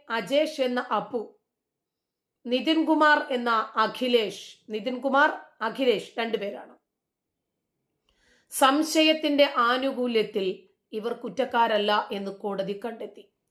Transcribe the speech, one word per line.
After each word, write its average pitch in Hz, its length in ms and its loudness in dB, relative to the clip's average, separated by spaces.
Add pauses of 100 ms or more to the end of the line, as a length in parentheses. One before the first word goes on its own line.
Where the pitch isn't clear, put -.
അജേഷ് 269 520 0
എന്ന 247 180 -2
അപ്പു, 214 600 -6 (1040)
നിതിൻകുമാർ 294 840 4
എന്ന 240 180 -2 (260)
അഖിലേഷ്, 220 800 0 (120)
നിതിൻകുമാർ, 254 640 0 (280)
അഖിലേഷ് 220 580 0
രണ്ടുപേരാണ്. 226 580 -6 (1700)
സംശയത്തിന്റെ 294 1080 4
ആനുകൂല്യത്തിൽ 233 1080 0 (280)
ഇവർ 220 220 -6
കുറ്റക്കാരല്ല 226 1000 0
എന്ന് 196 200 -6
കോടതി 196 540 -6
കണ്ടെത്തി. 220 440 -14 (220)